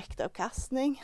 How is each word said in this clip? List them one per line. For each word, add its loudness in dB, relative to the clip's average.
direktavkastning, 0